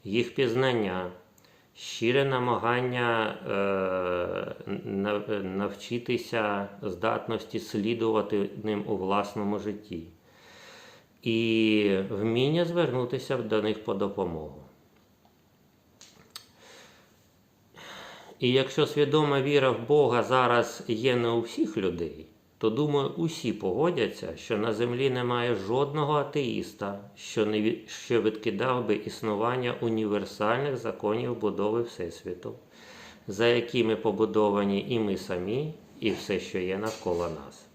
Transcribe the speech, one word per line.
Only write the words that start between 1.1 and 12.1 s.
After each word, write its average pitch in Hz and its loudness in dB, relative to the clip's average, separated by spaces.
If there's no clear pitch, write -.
щире 123 2
намагання, 120 0
е, 92 -2
нав-, 104 -2
навчитися 104 -2
здатності 110 -4
слідувати 107 0
ним 104 -2
у 107 -2
власному 101 -2
житті 92 -8
і 110 4
вміння 123 2